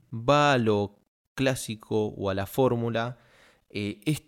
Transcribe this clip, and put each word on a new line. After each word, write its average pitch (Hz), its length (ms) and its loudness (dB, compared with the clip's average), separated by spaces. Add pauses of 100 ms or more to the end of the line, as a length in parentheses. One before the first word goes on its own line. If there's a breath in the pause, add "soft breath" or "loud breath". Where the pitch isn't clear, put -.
(120)
va 143 420 2
a 127 40 4
lo 104 420 0 (340)
clásico 113 720 -2
o 98 240 -4
a 95 40 -2
la 98 120 -4
fórmula, 117 720 0 (500 soft breath)
eh, 104 380 -6
es 151 220 -2